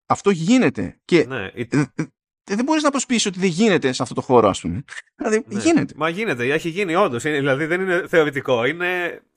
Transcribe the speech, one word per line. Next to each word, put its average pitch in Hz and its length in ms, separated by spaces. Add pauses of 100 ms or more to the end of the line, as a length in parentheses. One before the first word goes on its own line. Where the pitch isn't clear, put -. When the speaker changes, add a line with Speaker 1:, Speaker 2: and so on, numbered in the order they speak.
Speaker 1:
Αυτό - 240
γίνεται. 165 760
Και 156 220
Speaker 2:
Ναι, 113 280
η 120 80
Speaker 1:
δε-, 143 220 (600)
δε-, 196 100
δεν 233 100
μπορείς 311 180
να 294 80
προσποιήσεις 247 360
ότι 190 120
δεν 190 100
γίνεται 165 440
σε 131 100
αυτό - 120
το 131 60
χώρο, 120 280
ας 90 120
πούμε. 87 240 (320)
Δηλαδή, - 300
Speaker 2:
Ναι. 208 140
Speaker 1:
γίνεται. 320 360
Speaker 2:
Μα 151 120
γίνεται, 165 440
έχει 160 160
γίνει 170 260
όντως. 170 300
Είναι, 151 120
δηλαδή, 139 300
δεν 175 140
είναι 180 280
θεωρητικό. 139 560
Είναι 175 560 (160)